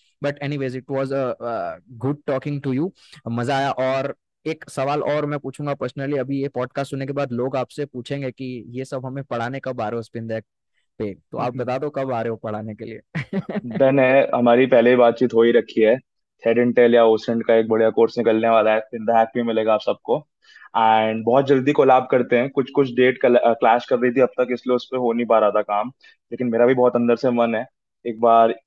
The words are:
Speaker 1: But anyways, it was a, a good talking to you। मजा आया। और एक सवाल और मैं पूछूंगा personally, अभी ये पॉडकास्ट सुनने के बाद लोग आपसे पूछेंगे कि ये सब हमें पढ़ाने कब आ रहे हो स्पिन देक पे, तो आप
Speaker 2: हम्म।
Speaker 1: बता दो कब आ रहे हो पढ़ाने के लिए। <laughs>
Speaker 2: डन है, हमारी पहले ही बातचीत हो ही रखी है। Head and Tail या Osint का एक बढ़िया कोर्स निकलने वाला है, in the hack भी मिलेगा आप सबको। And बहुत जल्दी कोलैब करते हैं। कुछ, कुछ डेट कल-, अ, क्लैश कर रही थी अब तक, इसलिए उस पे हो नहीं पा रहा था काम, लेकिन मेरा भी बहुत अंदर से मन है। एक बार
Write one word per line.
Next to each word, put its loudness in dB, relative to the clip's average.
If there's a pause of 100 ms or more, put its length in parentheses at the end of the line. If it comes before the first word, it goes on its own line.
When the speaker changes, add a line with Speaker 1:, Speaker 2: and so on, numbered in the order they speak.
(240)
Speaker 1:
But -4
anyways, -6
it -12
was -4
a, -4
a -6 (320)
good -4 (120)
talking -6
to -4
you। -6 (360)
मजा -4
आया। -2
और -4 (300)
एक -10
सवाल -4
और -2
मैं -6
पूछूंगा -8
personally, -6
अभी -4
ये -4
पॉडकास्ट -8
सुनने -8
के -8
बाद -6
लोग -4
आपसे -6
पूछेंगे -10
कि -12
ये -10
सब -10
हमें -10
पढ़ाने -6
कब -8
आ -4
रहे -6
हो -6
स्पिन -12
देक -6 (540)
पे, -6 (180)
तो -12
आप -4
Speaker 2:
हम्म। -8
Speaker 1:
बता -4
दो -6
कब -6
आ -4
रहे -4
हो -6
पढ़ाने -10
के -14
लिए। -14 (160)
<laughs> -8
Speaker 2:
डन 2
है, 4
हमारी 4
पहले 6
ही 6
बातचीत 4
हो 6
ही 6
रखी 2
है। 6 (480)
Head 4
and 2
Tail 6
या 6
Osint 2
का 6
एक 4
बढ़िया 2
कोर्स 2
निकलने 2
वाला 4
है, 0
in -12
the 2
hack 4
भी -2
मिलेगा 0
आप 0
सबको। -4 (500)
And 2
बहुत 2
जल्दी 2
कोलैब 2
करते 0
हैं। -2
कुछ, -4
कुछ 0
डेट 2
कल-, 4
अ, 2
क्लैश 0
कर 0
रही 0
थी 0
अब 4
तक, -4
इसलिए -2
उस -4
पे -8
हो -2
नहीं -4
पा 4
रहा 4
था 0
काम, -4 (440)
लेकिन -6
मेरा 2
भी 4
बहुत 2
अंदर 0
से -2
मन 0
है। -6 (400)
एक -8
बार 4 (120)